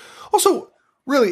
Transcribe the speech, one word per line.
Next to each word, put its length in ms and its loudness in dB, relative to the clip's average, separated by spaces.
Also, 380 0
really, 260 0